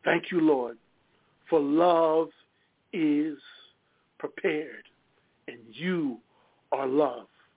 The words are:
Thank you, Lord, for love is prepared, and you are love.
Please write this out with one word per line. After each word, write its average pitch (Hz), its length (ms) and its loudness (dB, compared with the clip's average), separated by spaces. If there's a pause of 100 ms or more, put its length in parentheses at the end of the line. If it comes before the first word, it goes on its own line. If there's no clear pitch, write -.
Thank 170 280 -2
you, 175 80 0
Lord, 127 380 0 (680)
for 160 120 4
love 160 720 2 (600)
is 151 460 0 (800)
prepared, 151 720 -8 (580)
and 120 120 -18 (120)
you 147 480 -4 (540)
are 135 160 -2
love. 127 400 0 (280)